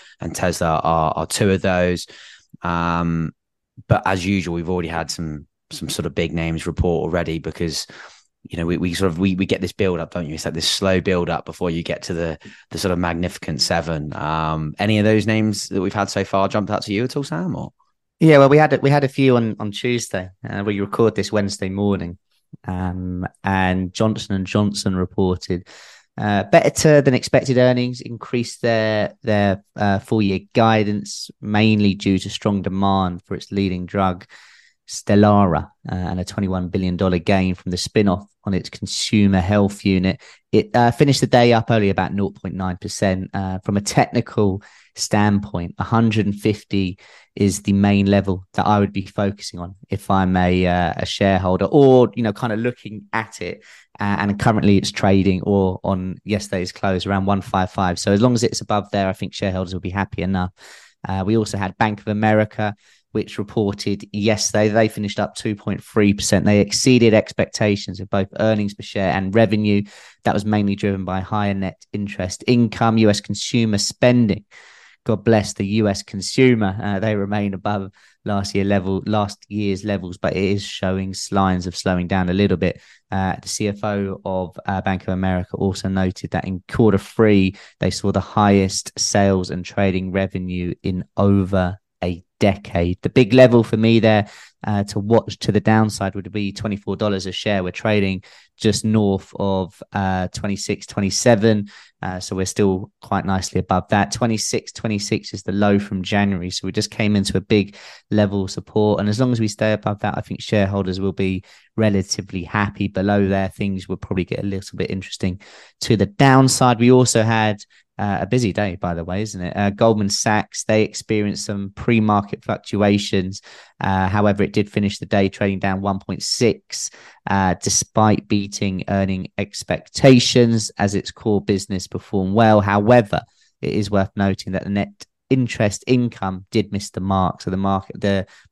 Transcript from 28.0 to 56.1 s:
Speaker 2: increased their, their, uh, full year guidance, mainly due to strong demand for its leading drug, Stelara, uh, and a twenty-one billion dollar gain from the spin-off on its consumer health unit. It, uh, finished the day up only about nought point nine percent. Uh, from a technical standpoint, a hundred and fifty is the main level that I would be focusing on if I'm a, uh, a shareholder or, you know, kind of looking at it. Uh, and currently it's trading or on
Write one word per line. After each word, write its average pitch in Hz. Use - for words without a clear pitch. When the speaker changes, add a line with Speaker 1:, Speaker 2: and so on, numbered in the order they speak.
Speaker 2:
increased 117
their, 110
their, 101
uh, 101
full 110
year 95
guidance, 107
mainly 104
due 98
to 101
strong 101
demand 95
for -
its -
leading 90
drug, 92
Stelara, 101
uh, 95
and 90
a 90
twenty-one 92
billion 92
dollar 92
gain 92
from -
the 87
spin-off 104
on 101
its 90
consumer 98
health 101
unit. 95
It, -
uh, 120
finished 139
the 131
day 120
up 113
only 107
about 95
nought 98
point 92
nine 92
percent. 95
Uh, 95
from 101
a 101
technical 104
standpoint, 101
a 101
hundred 110
and 101
fifty 98
is 98
the 104
main 101
level 98
that -
I 104
would 101
be 98
focusing 101
on 90
if -
I'm 95
a, 90
uh, 87
a -
shareholder 95
or, 127
you 120
know, 107
kind 120
of 104
looking 107
at 110
it. -
Uh, 101
and 101
currently 101
it's -
trading 95
or 98
on 92